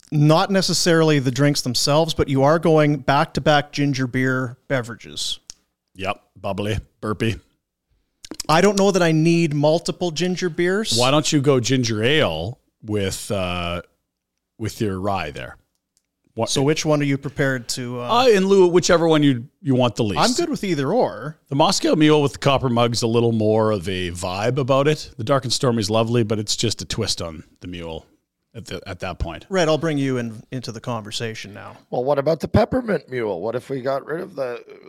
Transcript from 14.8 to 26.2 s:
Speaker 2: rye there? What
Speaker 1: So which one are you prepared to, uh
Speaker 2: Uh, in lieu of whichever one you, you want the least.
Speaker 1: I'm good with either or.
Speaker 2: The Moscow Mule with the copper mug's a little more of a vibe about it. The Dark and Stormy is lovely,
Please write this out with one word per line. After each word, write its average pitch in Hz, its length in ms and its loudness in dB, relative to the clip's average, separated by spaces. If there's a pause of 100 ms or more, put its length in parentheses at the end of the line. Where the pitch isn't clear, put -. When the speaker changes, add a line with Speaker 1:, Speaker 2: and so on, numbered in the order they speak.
Speaker 2:
rye 92 320 -4
there? 65 260 -14 (800)
What 110 160 -4
Speaker 1:
So 143 100 0
which 151 240 0
one 151 160 2
are 147 40 0
you 139 120 0
prepared 135 520 -4
to, 123 300 -8
uh 233 260 0
Speaker 2:
Uh, - 40 6
in 190 160 4
lieu 190 220 6
of 170 40 2
whichever 170 360 4
one 156 160 4
you, 135 260 2 (100)
you 139 140 0
want 123 220 2
the 127 80 -2
least. 113 180 0
Speaker 1:
I'm 233 120 2
good 339 160 -2
with 240 140 -6
either 156 300 -2
or. 147 440 -4 (120)
Speaker 2:
The 139 60 -4
Moscow 190 400 2
Mule 151 260 6
with 143 120 0
the - 40 -16
copper 131 320 0
mug's 117 320 2
a 120 60 0
little 117 240 2
more 110 400 2
of 98 180 -4
a 90 220 -4
vibe 98 480 -2
about 135 280 2
it. 151 300 -2
The 120 60 -8
Dark 131 220 0
and 117 60 -6
Stormy 117 280 0
is 101 100 -2
lovely, 113 340 2